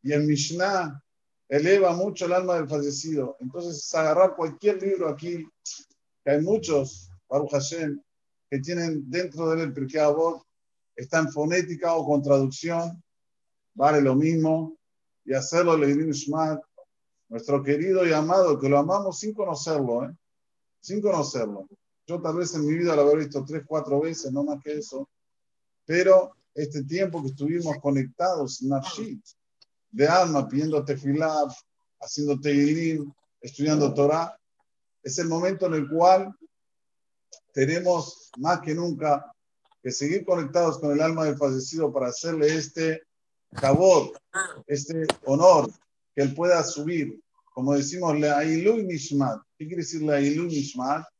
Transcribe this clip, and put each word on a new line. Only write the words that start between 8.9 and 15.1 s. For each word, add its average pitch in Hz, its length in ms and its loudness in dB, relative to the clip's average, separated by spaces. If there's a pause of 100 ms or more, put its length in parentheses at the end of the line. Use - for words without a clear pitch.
dentro 165 400 -4
de 160 60 0
él 160 140 -2
el 139 40 -8
Pirkei 139 280 -4
Avot, 151 420 2 (540)
está 135 240 -2
en 151 100 0
fonética 170 640 -2
o 160 100 -2
con 143 160 2
traducción, 165 800 0 (760)
vale 147 280 4
lo 131 140 4
mismo, 160 600 2 (480)